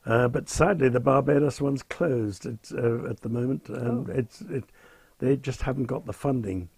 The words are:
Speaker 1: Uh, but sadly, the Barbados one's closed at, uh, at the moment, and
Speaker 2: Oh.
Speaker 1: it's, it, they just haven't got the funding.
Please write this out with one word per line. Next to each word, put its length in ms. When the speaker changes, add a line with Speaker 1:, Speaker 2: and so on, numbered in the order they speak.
Speaker 1:
Uh, 220
but 200
sadly, 420
the 100
Barbados 600
one's 220
closed 640
at, 260
uh, 340
at 140
the 80
moment, 400
and 400
Speaker 2:
Oh. 40
Speaker 1:
it's, 300
it, 220
they 180
just 260
haven't 240
got 200
the 60
funding. 640